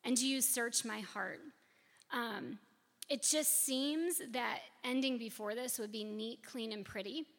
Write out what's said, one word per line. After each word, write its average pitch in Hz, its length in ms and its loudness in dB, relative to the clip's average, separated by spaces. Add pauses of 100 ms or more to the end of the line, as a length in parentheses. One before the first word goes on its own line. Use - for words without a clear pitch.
And 254 140 4
do 262 100 4
you 269 140 4
search 233 420 2
my 214 160 -4
heart?" 190 400 -6 (720)
Um, 240 480 -2 (500)
it 285 140 0
just - 420 4
seems 302 560 2 (100)
that 240 280 0 (240)
ending 262 340 2
before 214 380 -4
this 247 240 -2
would 214 120 -4
be 214 120 -4
neat, 214 400 -6
clean, 226 300 -6
and 208 100 -6
pretty 226 420 -6 (140)